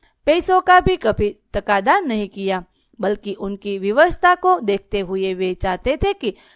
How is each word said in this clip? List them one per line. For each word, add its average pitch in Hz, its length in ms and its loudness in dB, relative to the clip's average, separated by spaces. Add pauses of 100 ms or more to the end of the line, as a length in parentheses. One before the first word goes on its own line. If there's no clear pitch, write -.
(280)
पैसों 359 340 4
का 359 200 6
भी - 160 2
कभी 208 320 -2 (240)
तकादा 208 480 0
नहीं 220 280 -4
किया, 190 340 -4 (360)
बल्कि 202 360 -4
उनकी 196 440 -8
व्यवस्था 254 580 2
को 359 240 2
देखते 202 400 -4
हुए 190 340 -4
वे 185 200 -2
चाहते 196 420 -2
थे 403 180 0
कि 247 180 -6 (220)